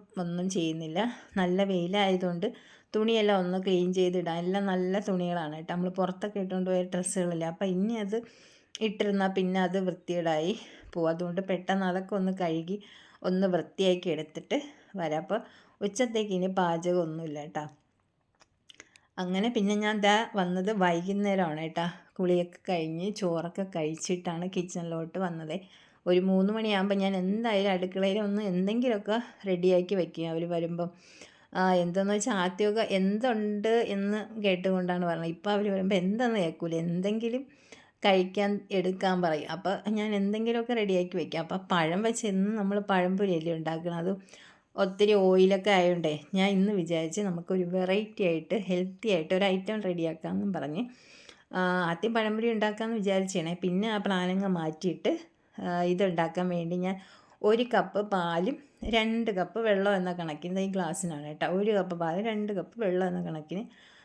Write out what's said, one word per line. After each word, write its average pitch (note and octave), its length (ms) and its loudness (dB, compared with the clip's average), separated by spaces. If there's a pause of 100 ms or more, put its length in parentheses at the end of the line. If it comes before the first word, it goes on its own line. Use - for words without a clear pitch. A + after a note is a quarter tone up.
(240)
ഒന്നും F3 320 -4
ചെയ്യുന്നില്ല, D#3+ 440 -2 (400)
നല്ല F#3 320 2
വെയിലായതുകൊണ്ട് F#3 760 0 (480)
തുണിയെല്ലാം G#3+ 480 4
ഒന്ന് F3+ 220 0
ക്ലീൻ F3+ 220 4 (100)
ചെയ്തിടാം. F3+ 460 2
എല്ലാം G3 280 0
നല്ല F#3 360 0
തുണികളാണ് F3 500 -2
കേട്ടോ, E3 160 -10
നമ്മൾ F3+ 160 0 (100)
പുറത്തൊക്കെ F#3+ 440 -2
ഇട്ടുകൊണ്ട് F#3 280 -2
പോയ F3+ 120 2 (100)
ഡ്രസ്സുകളല്ലേ. F3 600 -2
അപ്പോൾ F#3+ 220 -4
ഇനി G#3 280 0
അത് G3+ 140 -4 (720)
ഇട്ടിരുന്നാൽ G3 500 0
പിന്നെ F#3 300 2
അത് F3+ 100 -2 (100)
വൃത്തികേടായി E3+ 640 0 (380)
പോവും. E3 220 0
അതുകൊണ്ട് F3 360 -4
പെട്ടെന്ന് F#3+ 420 0
അതൊക്കെ F#3+ 280 -4
ഒന്ന് F#3+ 220 0
കഴുകി E3 360 -2 (520)
ഒന്ന് F#3 240 2
വൃത്തിയാക്കി F3+ 640 0
എടുത്തിട്ട് D#3+ 440 -6 (400)
വരാം. D#3+ 240 -2
അപ്പോൾ G3 160 -2 (460)
ഉച്ചത്തേക്ക് A3 520 -2
ഇനി F#3 120 0 (100)
പാചകമൊന്നുമില്ല E3 840 0
കേട്ടോ. D3+ 200 -8 (1600)
അങ്ങനെ F#3+ 340 0
പിന്നെ G#3 180 2 (120)
ഞാൻ G#3+ 100 2 (100)
ദാ G3+ 80 8 (260)
വന്നത് F#3 320 0 (120)
വൈകുന്നേരമാണ് F3+ 800 0
കേട്ടോ. E3+ 220 -2 (300)
കുളിയൊക്കെ F3 420 2 (100)
കഴിഞ്ഞ് E3 380 -2 (120)
ചോറൊക്കെ E3+ 440 -2 (120)
കഴിച്ചിട്ടാണ് E3+ 680 -4 (100)
കിച്ചണിലോട്ട് E3+ 680 -6
വന്നത്. E3 300 -6 (500)
ഒരു F3+ 240 6
മൂന്ന് F#3+ 260 4
മണിയാകുമ്പോൾ G3+ 480 2
ഞാൻ G3 180 2
എന്തായാലും G3+ 540 2
അടുക്കളയിൽ F#3+ 420 0 (100)
ഒന്ന് G3+ 140 0 (100)
എന്തെങ്കിലുമൊക്കെ G#3 640 2 (320)
റെഡിയാക്കി F3+ 500 4
വെക്കും E3 320 -4
അവർ E3 120 -2 (100)
വരുമ്പം. E3+ 360 -2 (680)
ആ, F#3 40 2 (220)
എന്താണെന്ന് G3 340 0
വെച്ചാൽ G#3 260 0
ആദ്യമൊക്കെ G#3 400 0 (140)
എന്തുണ്ട് G#3 760 0 (220)
എന്ന് G3+ 240 -2 (260)
കേട്ടുകൊണ്ടാണ് F3+ 640 2
പറഞ്ഞത്. E3 260 -2
ഇപ്പോൾ G#3 200 -4
അവർ G3+ 100 0 (100)
വരുമ്പോൾ F#3+ 280 2
എന്താണെന്ന് A3+ 400 0
കേൾക്കൂല, E3 320 -2 (120)
എന്തെങ്കിലും A3 560 -2 (640)
കഴിക്കാൻ F#3+ 460 4 (280)
എടുക്കാൻ F#3 440 0
പറയും. D#3 320 0
അപ്പോൾ F#3 180 -2 (260)
ഞാൻ G#3+ 100 -2 (100)
എന്തെങ്കിലുമൊക്കെ A#3 640 0
റെഡിയാക്കി F#3 400 0
വെക്കാം. D#3 240 -4
അപ്പോൾ F#3 160 -4 (120)
പഴം E3+ 340 2
വെച്ച് A#3 160 -2 (100)
എന്നും G3 260 2
നമ്മൾ G3+ 200 0 (120)
പഴംപൊരിയല്ലേ F3+ 680 2
ഉണ്ടാക്കുന്നത്, E3+ 520 -4
അത് - 20 -2 (640)
ഒത്തിരി G3 380 2 (120)
ഓയിലൊക്കെ F#3+ 500 6
ആയതുകൊണ്ടേ F3 360 4 (260)
ഞാൻ F#3+ 180 4
ഇന്ന് G3 240 4
വിചാരിച്ച് E3 480 -2
നമുക്കൊരു F3+ 360 -2 (100)
വെറൈറ്റി G3 540 0
ആയിട്ട് E3 280 0 (120)
ഹെൽത്തി F#3 480 -2
ആയിട്ട് D#3+ 220 -2
ഒരു G3 160 2
ഐറ്റം G3+ 340 -2
റെഡിയാക്കാമെന്നും F3 680 -2
പറഞ്ഞ്, D3+ 260 -4 (720)
ആ, - 20 2 (300)
ആദ്യം E3+ 280 -2
പഴംപൊരി A3 380 0
ഉണ്ടാക്കാമെന്ന് G#3+ 460 -2
വിചാരിച്ചേണേ. F#3+ 520 0 (100)
പിന്നെ F#3+ 320 2
ആ - 100 0
പ്ലാനങ്ങ് F#3+ 520 0
മാറ്റിയിട്ട്, D#3+ 540 -2 (460)
ആ, F#3+ 120 -6 (240)
ഇതുണ്ടാക്കാൻ F3+ 640 0
വേണ്ടി E3+ 300 -2
ഞാൻ F#3+ 100 -2 (540)
ഒരു A3+ 240 4
കപ്പ് F#3+ 280 2 (120)
പാലും F3 420 0 (400)
രണ്ട് A3+ 420 2
കപ്പ് F3+ 300 -2
വെള്ളം G3+ 320 4
എന്ന F3+ 200 -2
കണക്കിന്, E3+ 480 -4
ഈ - 80 -4
ഗ്ലാസ്സിനാണ് E3 540 -4
കേട്ടോ, D#3 180 -4 (100)
ഒരു G3+ 200 2
കപ്പ് F3 240 -2
പാൽ E3 140 0 (140)
രണ്ട് G#3 300 -2
കപ്പ് - 240 -8
വെള്ളം F#3 280 2
എന്ന F3+ 160 -4
കണക്കിന്, E3 360 -8 (420)